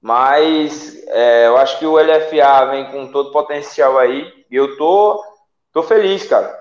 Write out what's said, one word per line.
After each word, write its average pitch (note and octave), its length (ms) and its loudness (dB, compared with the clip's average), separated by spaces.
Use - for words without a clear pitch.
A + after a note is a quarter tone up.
Mas, D3 1080 -2
é, A#2 400 2
eu A#2+ 80 4
acho C3+ 200 2
que - 80 -10
o D#3+ 140 2
L D#3 120 2
F D#3 300 0
A C#3 260 4
vem C3+ 260 -8
com C3+ 180 -12
todo C#3 220 -6
potencial D3 680 -2
aí, C3 340 -2
e B2 60 -20
eu C#3 220 -2
tô, G3+ 440 0
tô D#3+ 100 -2
feliz, G3 420 0
cara, - 360 -2